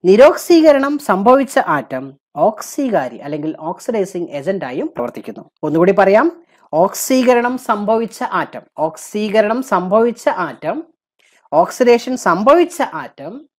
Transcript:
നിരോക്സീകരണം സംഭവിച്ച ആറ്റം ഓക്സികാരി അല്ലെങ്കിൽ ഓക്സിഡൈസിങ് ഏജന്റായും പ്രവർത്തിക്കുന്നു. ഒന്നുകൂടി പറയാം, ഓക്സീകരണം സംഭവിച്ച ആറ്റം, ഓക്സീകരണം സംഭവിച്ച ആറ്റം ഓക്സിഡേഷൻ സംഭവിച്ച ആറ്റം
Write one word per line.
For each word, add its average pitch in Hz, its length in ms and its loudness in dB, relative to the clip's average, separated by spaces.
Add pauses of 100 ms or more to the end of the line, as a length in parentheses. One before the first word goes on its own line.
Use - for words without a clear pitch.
നിരോക്സീകരണം 285 920 4
സംഭവിച്ച 240 600 2
ആറ്റം 135 560 -4 (220)
ഓക്സികാരി 180 800 -2
അല്ലെങ്കിൽ 151 440 -8
ഓക്സിഡൈസിങ് 180 680 -4
ഏജന്റായും 147 580 -6
പ്രവർത്തിക്കുന്നു. - 640 -10 (120)
ഒന്നുകൂടി 160 300 2
പറയാം, 208 520 2 (280)
ഓക്സീകരണം 247 880 0
സംഭവിച്ച 220 640 -4
ആറ്റം, 180 400 -6 (160)
ഓക്സീകരണം 208 840 -2
സംഭവിച്ച 214 680 0
ആറ്റം 185 560 -6 (680)
ഓക്സിഡേഷൻ 233 640 2
സംഭവിച്ച 247 680 2
ആറ്റം 165 680 -12 (100)